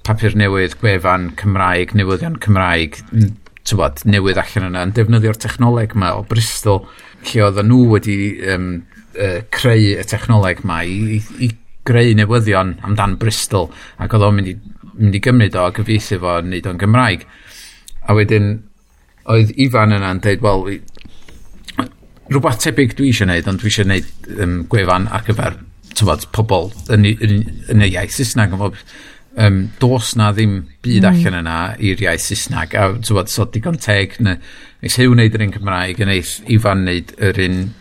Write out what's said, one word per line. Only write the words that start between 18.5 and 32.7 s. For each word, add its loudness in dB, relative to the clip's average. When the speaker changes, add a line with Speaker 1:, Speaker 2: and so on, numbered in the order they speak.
Speaker 1:
oedd 4
Ifan 2
yna'n -2
deud, 0
"Wel, 2
i-, -10
rhywbeth 0
tebyg 0
dwi 0
eisiau 2
wneud, -2
ond -4
dwi -2
eisiau 0
wneud, 0
yym, -4
gwefan 2
ar -4
gyfer, -2
t'mod, 0
pobl -2
yn, 4
yn, 0
yn 4
y 4
iaith -4
Saesneg, 0
ond, -4
yym, 2
dos 0
na 2
ddim 0
byd 2
Speaker 2:
Mm. 6
Speaker 1:
allan 2
yna -4
i'r -2
iaith -2
Saesneg, -6